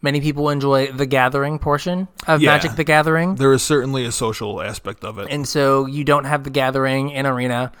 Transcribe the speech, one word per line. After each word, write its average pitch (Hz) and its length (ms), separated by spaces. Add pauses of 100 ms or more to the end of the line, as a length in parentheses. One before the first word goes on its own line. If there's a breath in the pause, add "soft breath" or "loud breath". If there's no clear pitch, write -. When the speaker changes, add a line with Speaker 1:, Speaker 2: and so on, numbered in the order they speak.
Speaker 1:
many 143 200
people 147 280
enjoy 135 440
the 131 140
gathering 139 520
portion 180 500 (180)
of 156 140
Speaker 2:
Yeah. 151 120
Speaker 1:
Magic 147 200
the 160 120
Gathering. 160 520
Speaker 2:
There 135 160
is 131 100
certainly 135 440
a 117 60
social 104 500
aspect 98 420
of 107 140
it. 101 120
Speaker 1:
And 147 160
so 139 400
you 139 180
don't 143 200
have 143 200
the 139 60
gathering 135 600
in 139 160
Arena. 123 540